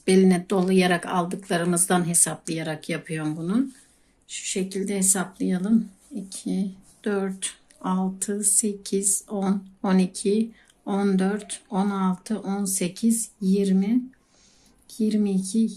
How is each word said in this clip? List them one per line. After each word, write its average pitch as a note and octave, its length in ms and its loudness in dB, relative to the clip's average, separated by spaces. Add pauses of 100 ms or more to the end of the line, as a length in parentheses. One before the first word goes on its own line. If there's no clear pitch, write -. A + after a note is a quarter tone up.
beline F#3 440 6
dolayarak F#3 560 2
aldıklarımızdan F3 1000 0
hesaplayarak D#3+ 800 -2
yapıyorum D#3 480 -4
bunu. G3+ 340 -2 (580)
Şu - 180 -12
şekilde F#3+ 500 -4
hesaplayalım. F#3+ 920 0 (260)
İki, F#3+ 560 -6 (340)
dört, G3 500 -4 (260)
altı, F#3+ 640 -2
sekiz, G3+ 840 0
on, G3 360 -2 (180)
on F#3+ 160 4
iki, G3+ 520 0 (360)
on G3+ 320 2
dört, G3+ 420 -2 (100)
on G3+ 200 0
altı, F#3+ 480 -2
on G3 260 -4
sekiz, G3 680 -2 (100)
yirmi, G3 600 2 (1000)
yirmi G#3+ 320 2
iki, G3 460 0